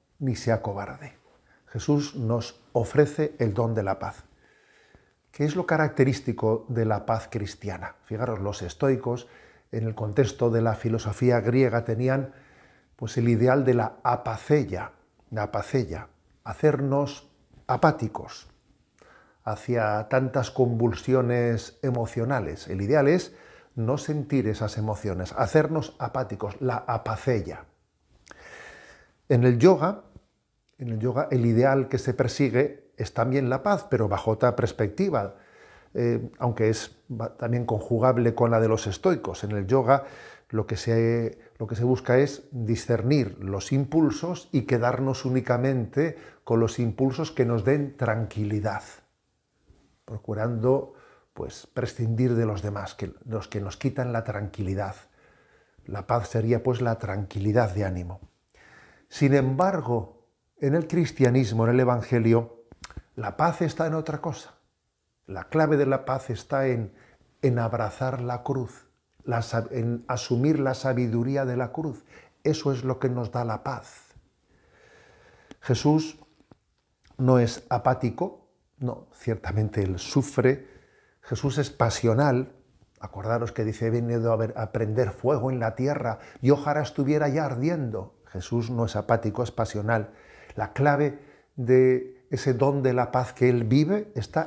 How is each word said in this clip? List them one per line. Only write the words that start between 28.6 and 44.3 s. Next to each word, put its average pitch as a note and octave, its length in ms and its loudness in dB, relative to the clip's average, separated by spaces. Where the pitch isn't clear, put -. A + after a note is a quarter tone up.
En B2 140 6
el B2 140 6
yoga, F3 440 4
en B2 120 -8
el A2 100 -4
yoga, B2 320 -2
el B2 160 4
ideal C3 420 4
que C3 100 -2
se - 140 -2
persigue B2+ 840 0
es - 160 -6
también B2+ 340 2
la C3+ 140 0
paz, G3+ 260 0
pero A2 200 2
bajo G2+ 240 0
otra A#2+ 220 2
perspectiva, A#2 840 -2
eh, A#2+ 440 0
aunque A2+ 300 2
es - 300 -2
ba-, B2 260 -8
también A#2+ 300 -2
conjugable A#2 680 2
con A#2 160 4
la A2+ 100 4
de A2+ 80 4
los A2 180 0
estoicos. - 560 -2
En G#2 100 -6
el G2+ 140 -4
yoga C3 380 4
lo G#2+ 160 -2
que A2 100 -4
se, A#2 600 0
lo A2+ 80 -6
que G#2+ 100 -6
se A#2 80 -2
busca B2+ 340 4
es C#3+ 320 0
discernir A#2 880 0
los F#2+ 340 -6
impulsos D#3 800 0